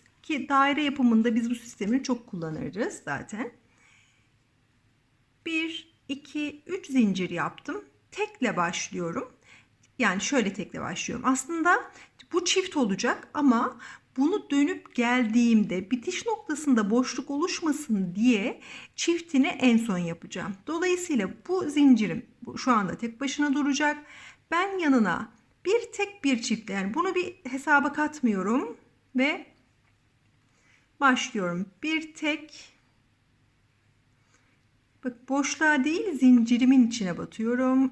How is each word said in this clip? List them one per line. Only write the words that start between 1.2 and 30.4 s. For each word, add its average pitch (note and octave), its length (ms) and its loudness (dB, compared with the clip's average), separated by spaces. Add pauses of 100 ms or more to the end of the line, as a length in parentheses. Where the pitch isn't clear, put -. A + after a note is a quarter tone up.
biz A#3 140 0
bu A#3+ 60 -2
sistemi A#3 480 -4
çok B3 240 -4
kullanırız E3+ 760 -8
zaten. G#3 460 -8 (1900)
Bir, E4 480 -6 (160)
iki, C#4+ 580 -8
üç F4+ 200 -8
zincir G3 420 2
yaptım. F3 560 -6 (260)
Tekle C4 460 -4
başlıyorum. F3 760 -4 (680)
Yani G3+ 220 0
şöyle B3 320 0
tekle - 280 -10
başlıyorum. - 460 -8
Aslında E4 640 0 (420)
bu F4+ 120 0
çift F#4+ 320 0
olacak A#3+ 560 0
ama B3+ 460 2 (380)
bunu E4 320 0
dönüp C#4+ 460 0
geldiğimde A3+ 960 2
bitiş B3+ 340 -4
noktasında C#4+ 640 0
boşluk B3 400 0
oluşmasın C#4 840 -2
diye A3+ 460 2 (340)
çiftini E4 520 0
en B3+ 300 2
son A3 200 0
yapacağım. F3 580 -8 (120)
Dolayısıyla E4+ 600 0 (180)
bu F4 220 -2
zincirim B3+ 560 4 (160)
bu, - 160 -12
şu - 140 -2
anda F#3+ 260 0
tek A#3 240 -10
başına C#4+ 320 -2
duracak. D4 520 0 (460)
Ben F#4+ 280 -2
yanına A#3+ 520 2 (340)
bir A#4 280 0
tek - 300 -6
bir C4 180 2
çift, - 280 -4
yani G3 240 -4
bunu F4+ 220 -2
bir F4+ 200 -2 (160)
hesaba C#4+ 420 2
katmıyorum D4 840 -2 (380)
ve D4 300 0 (1500)